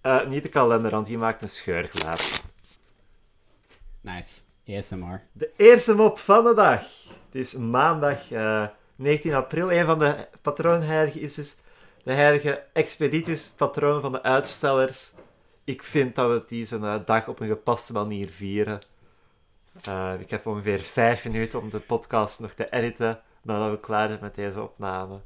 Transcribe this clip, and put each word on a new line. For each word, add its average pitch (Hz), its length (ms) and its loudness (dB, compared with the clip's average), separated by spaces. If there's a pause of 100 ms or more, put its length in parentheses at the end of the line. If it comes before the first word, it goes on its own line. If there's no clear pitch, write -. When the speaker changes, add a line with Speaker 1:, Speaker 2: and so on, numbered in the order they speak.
Speaker 1:
Eh, 131 260 2
niet 139 160 -4
de - 60 -10
kalender, 117 420 4
want 107 160 -2
die 117 120 -8
maakt 113 240 -2
een 104 60 -10
scheurgeluid. 82 960 -4 (1600)
Speaker 2:
Nice. - 400 -14 (300)
A 98 120 -6
S - 80 -10
M 92 140 -10
R. 92 160 -10 (120)
Speaker 1:
De - 240 -8
eerste 226 380 8
mop 214 240 4
van 220 260 6
de 233 100 6
dag. 165 260 4 (460)
Het - 80 -20
is 131 200 -8
maandag, 139 800 0
eh, 107 340 0 (300)
negentien 147 380 0
april. 165 380 -2
Een 175 140 4
van 160 120 2
de 147 300 0 (140)
patroonheiligen 156 760 0
is 143 140 -8
dus 143 220 -12 (460)
de 127 100 -6
heilige 147 600 4
Expeditius, 156 840 -2
patroon 147 440 0
van 131 120 -4
de 127 100 -6
uitstellers. 131 880 0 (520)
Ik 131 180 -8
vind 131 320 0
dat 123 160 2
we 117 160 0
die 117 200 -8
zijn, 107 180 -6
eh, 104 200 -2
dag 113 240 2
op 107 120 -10
een 110 80 -6
gepaste 117 440 -2
manier 104 360 -4
vieren. 101 500 -4 (1040)
Eh, 92 360 -6
ik 92 120 -14
heb 110 160 -8
ongeveer 104 340 -2
vijf 117 440 0
minuten 113 360 -4
om 107 100 -10
de 104 100 -8
podcast 113 600 -2
nog 110 140 -14
te - 160 -8
editen 117 500 -4 (220)
nadat 107 280 -2
we 104 100 -6
klaar 107 280 -2
zijn 107 120 -8
met 104 140 -14
deze 101 280 -8
opname. 95 640 -10